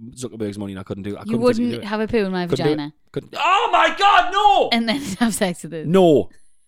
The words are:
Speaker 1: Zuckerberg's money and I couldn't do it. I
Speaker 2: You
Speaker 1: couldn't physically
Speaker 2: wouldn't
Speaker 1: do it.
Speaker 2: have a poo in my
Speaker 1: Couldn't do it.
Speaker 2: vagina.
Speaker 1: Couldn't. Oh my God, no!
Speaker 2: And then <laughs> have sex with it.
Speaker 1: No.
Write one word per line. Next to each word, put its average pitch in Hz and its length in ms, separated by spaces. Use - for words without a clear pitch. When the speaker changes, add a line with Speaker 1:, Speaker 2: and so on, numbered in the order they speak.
Speaker 1:
Zuckerberg's 110 460
money 98 140
and 95 80
I - 20
couldn't 98 220
do 101 100
it. - 40
I - 40
Speaker 2:
You 214 160
Speaker 1:
couldn't 240 80
physically 240 200
Speaker 2:
wouldn't 233 160
Speaker 1:
do 220 40
it. - 40
Speaker 2:
have 214 100
a 220 80
poo 226 160
in 190 80
my 180 140
Speaker 1:
Couldn't 170 180
do 147 60
it. 151 40
Speaker 2:
vagina. 151 200
Speaker 1:
Couldn't. - 260
Oh 339 340
my 330 260
God, 370 340
no! 392 400
Speaker 2:
And 233 160
then 147 120
<laughs> 202 200
have 226 140
sex 180 280
with 156 120
it. 151 120
Speaker 1:
No. 160 440